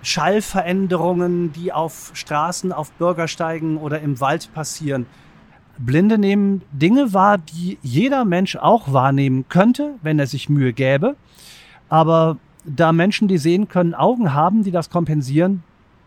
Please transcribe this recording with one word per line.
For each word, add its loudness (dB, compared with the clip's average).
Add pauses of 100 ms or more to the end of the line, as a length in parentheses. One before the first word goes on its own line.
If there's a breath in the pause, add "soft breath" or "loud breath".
Schallveränderungen, -2
die -8
auf -8
Straßen, -4
auf -8
Bürgersteigen -4
oder -6
im -4
Wald -2
passieren. -6 (720 soft breath)
Blinde 2
nehmen 0 (120)
Dinge 2
wahr, 4
die -8
jeder 0
Mensch 0
auch 2
wahrnehmen 2
könnte, 2
wenn 0
er 0
sich -6
Mühe 2
gäbe. 0 (720 loud breath)
Aber 4 (280)
da 2
Menschen, 2
die 2
sehen 0
können, 0
Augen 0
haben, 2
die -4
das -4
kompensieren, 0 (440)